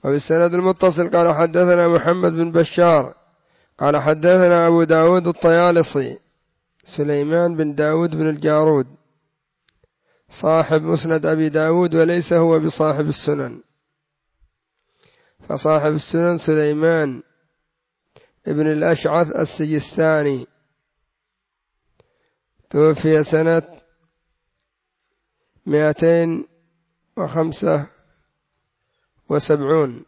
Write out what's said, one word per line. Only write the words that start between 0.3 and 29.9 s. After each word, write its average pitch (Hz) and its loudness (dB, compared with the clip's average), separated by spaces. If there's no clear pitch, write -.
المتصل 180 0
قال 170 2
حدثنا 175 2
محمد 170 0
بن 165 -4
بشار 165 2
قال 147 0
حدثنا 170 4
أبو 170 4
داود 165 4
الطيالسي 165 0
سليمان 151 -2
بن 151 -4
داود 156 0
بن 156 0
الجارود، 151 0
صاحب 160 0
مسند 160 -2
أبي 160 0
داود، 160 0
وليس 170 0
هو 165 2
بصاحب 151 -2
السنن، 139 -6
فصاحب 151 0
السنن 170 -2
سليمان 151 -2
ابن 151 -2
الأشعث 156 -2
السجستاني، 151 -2
توفي 156 2
سنة 160 0
مائتين 165 0
وخمسة 156 -4
وسبعون 147 -2